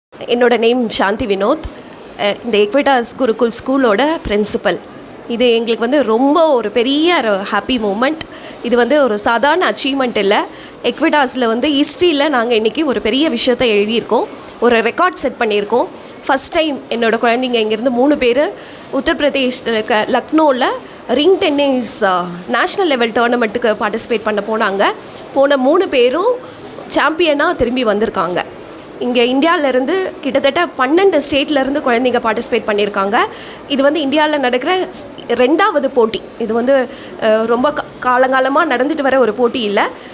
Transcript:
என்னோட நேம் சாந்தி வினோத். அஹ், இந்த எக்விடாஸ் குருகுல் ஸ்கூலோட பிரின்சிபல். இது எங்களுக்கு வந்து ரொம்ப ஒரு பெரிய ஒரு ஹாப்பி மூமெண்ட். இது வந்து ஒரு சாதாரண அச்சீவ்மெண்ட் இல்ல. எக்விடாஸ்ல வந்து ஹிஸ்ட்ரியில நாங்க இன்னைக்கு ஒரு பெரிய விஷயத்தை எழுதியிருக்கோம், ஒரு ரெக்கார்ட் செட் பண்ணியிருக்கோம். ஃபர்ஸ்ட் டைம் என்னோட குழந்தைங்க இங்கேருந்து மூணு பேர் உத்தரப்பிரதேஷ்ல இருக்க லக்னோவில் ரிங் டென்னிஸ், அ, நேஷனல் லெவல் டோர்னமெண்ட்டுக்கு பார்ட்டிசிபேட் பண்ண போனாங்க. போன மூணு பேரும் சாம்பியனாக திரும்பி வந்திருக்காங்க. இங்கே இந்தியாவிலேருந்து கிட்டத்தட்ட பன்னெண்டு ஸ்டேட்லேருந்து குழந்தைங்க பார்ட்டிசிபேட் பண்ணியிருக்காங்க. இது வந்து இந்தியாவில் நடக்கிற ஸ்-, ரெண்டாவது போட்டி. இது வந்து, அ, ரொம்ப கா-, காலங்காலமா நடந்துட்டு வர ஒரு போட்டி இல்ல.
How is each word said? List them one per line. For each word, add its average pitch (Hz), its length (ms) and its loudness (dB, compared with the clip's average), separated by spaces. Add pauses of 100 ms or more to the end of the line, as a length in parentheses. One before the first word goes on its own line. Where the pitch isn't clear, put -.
(200)
என்னோட 233 380 0
நேம் 233 320 0
சாந்தி 208 360 -2
வினோத். 202 400 -2 (520)
அஹ், 202 180 -2 (100)
இந்த 220 120 0
எக்விடாஸ் 240 600 2
குருகுல் 226 320 2 (120)
ஸ்கூலோட 262 420 2 (220)
பிரின்சிபல். 208 520 0 (480)
இது 240 220 2
எங்களுக்கு 233 400 0
வந்து 285 140 4
ரொம்ப 277 500 4
ஒரு 220 160 0
பெரிய 277 480 2
ஒரு 220 220 0 (120)
ஹாப்பி 226 300 -2
மூமெண்ட். 233 380 0 (440)
இது 240 120 0
வந்து 240 280 4
ஒரு 214 160 0
சாதாரண 285 520 2
அச்சீவ்மெண்ட் 269 460 -2
இல்ல. 208 280 2 (380)
எக்விடாஸ்ல 262 640 0
வந்து 240 240 0
ஹிஸ்ட்ரியில 294 600 2
நாங்க 240 260 0
இன்னைக்கு 220 300 0
ஒரு 214 160 -2
பெரிய 262 280 0
விஷயத்தை 240 420 0
எழுதியிருக்கோம், 220 540 0 (340)
ஒரு 233 200 4
ரெக்கார்ட் 311 340 0
செட் - 260 -4
பண்ணியிருக்கோம். 220 480 0 (380)
ஃபர்ஸ்ட் 269 280 0
டைம் 320 260 0 (100)
என்னோட 233 280 0
குழந்தைங்க 240 400 0
இங்கேருந்து 220 320 0
மூணு 254 280 2
பேர் 262 320 2 (440)
உத்தரப்பிரதேஷ்ல 269 720 0
இருக்க 220 420 0
லக்னோவில் 262 580 2 (400)
ரிங் 302 300 4
டென்னிஸ், 277 640 0
அ, 180 200 2 (240)
நேஷனல் 339 400 0
லெவல் 240 240 0
டோர்னமெண்ட்டுக்கு 233 680 0
பார்ட்டிசிபேட் 220 440 -2
பண்ண 208 240 -2
போனாங்க. 220 460 0 (400)
போன 277 240 4
மூணு 302 300 2
பேரும் 285 480 2 (520)
சாம்பியனாக 311 640 2
திரும்பி 247 320 0
வந்திருக்காங்க. 202 580 -2 (560)
இங்கே 247 340 0
இந்தியாவிலேருந்து 294 800 0 (100)
கிட்டத்தட்ட 277 440 0
பன்னெண்டு 311 560 2 (100)
ஸ்டேட்லேருந்து 277 480 0
குழந்தைங்க 247 400 0
பார்ட்டிசிபேட் 226 480 -2
பண்ணியிருக்காங்க. 202 500 0 (500)
இது 269 160 0
வந்து 302 180 2
இந்தியாவில் 302 380 0
நடக்கிற 269 460 0
ஸ்-, - 460 -6
ரெண்டாவது 294 560 2
போட்டி. 226 340 0 (180)
இது 220 140 -4
வந்து, 247 360 2 (340)
அ, 220 220 2
ரொம்ப 240 260 2
கா-, - 340 -8
காலங்காலமா 262 640 2
நடந்துட்டு 277 320 0
வர 269 180 2
ஒரு 226 140 2
போட்டி 240 280 0
இல்ல. 214 280 0 (240)